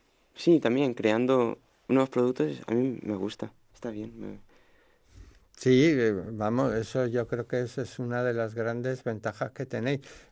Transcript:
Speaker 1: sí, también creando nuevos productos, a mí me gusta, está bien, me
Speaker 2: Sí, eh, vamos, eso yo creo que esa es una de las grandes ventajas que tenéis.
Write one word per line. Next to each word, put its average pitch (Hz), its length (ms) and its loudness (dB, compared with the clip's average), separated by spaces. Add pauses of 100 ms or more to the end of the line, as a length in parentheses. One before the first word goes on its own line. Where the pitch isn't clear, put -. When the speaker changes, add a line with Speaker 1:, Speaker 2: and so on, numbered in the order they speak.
(360)
Speaker 1:
sí, 170 240 6
también 123 340 2
creando 117 640 2 (320)
nuevos 131 200 4
productos, 127 580 0
a 117 60 -2
mí 123 280 0
me 104 140 -4
gusta, 104 360 -6 (220)
está - 160 -10
bien, 110 300 -10
me 101 280 -14 (1120)
Speaker 2:
Sí, 127 280 6
eh, 120 260 4 (200)
vamos, 113 420 0
eso 123 320 -2
yo 117 200 -2
creo 120 200 -6
que 123 140 -2
esa 123 200 -6
es - 160 -10
una 123 260 -4
de 123 80 0
las 113 220 -4
grandes 120 500 -4
ventajas 110 500 -6
que 131 120 -8
tenéis. 131 360 -2 (300)